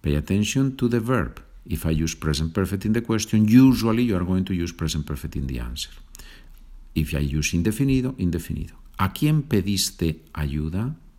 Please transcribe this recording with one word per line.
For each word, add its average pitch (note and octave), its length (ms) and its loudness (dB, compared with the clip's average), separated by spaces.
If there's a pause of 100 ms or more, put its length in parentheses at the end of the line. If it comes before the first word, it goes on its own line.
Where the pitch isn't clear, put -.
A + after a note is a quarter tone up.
Pay D2 160 0
attention G#2 600 0
to A#2+ 120 0
the A#2+ 100 2
verb. A2 440 -2 (240)
If D#2 180 -4
I D#2+ 60 2
use D#2+ 260 0
present D#2 380 -2
perfect G2 320 0
in G#2+ 80 2
the A#2 80 0
question, G#2+ 440 2
usually A#2 600 6
you G#2 100 2
are F2+ 80 0
going F#2 220 2
to F#2+ 80 -2
use E2+ 180 -2
present D#2 320 -2
perfect D2 320 -6
in C#2+ 100 -4
the B1 140 -4
answer. A#1+ 320 -8 (1000)
If D#2 180 0
I D2 60 -2
use D2 360 -2
indefinido, B2+ 640 0
indefinido. E2 600 -4 (200)
¿A F#2+ 160 0
quién D3+ 300 2
pediste F#2 920 -2
ayuda? D#2+ 640 -4 (220)